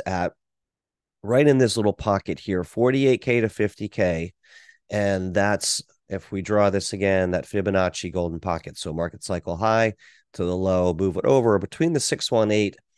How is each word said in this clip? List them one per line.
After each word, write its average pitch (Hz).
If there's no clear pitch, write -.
at 90
right 127
in 135
this 117
little 104
pocket 98
here, 92
forty-eight 131
K 120
to 113
fifty 104
K. 87
And 98
that's, 101
if -
we 98
draw 104
this 98
again, 95
that 90
Fibonacci 92
golden 85
pocket. 82
So 82
market 82
cycle 87
high 110
to -
the 90
low, 92
move 87
it -
over 117
between 160
the 147
six -
one 110
eight 104